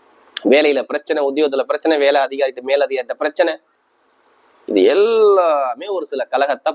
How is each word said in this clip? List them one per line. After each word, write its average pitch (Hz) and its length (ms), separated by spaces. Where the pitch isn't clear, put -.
வேலையில 147 260
பிரச்சனை, 147 380
உத்தியோகத்துல 135 420
பிரச்சனை, 156 240
வேலை 143 200
அதிகாரிட்ட 135 360
மேல் 139 160
அதிகாரிட்ட 127 340
பிரச்சனை, 165 320
இது 101 100
எல்லாமே 180 960
ஒரு 165 140
சில 131 200
கலகத்தை 139 440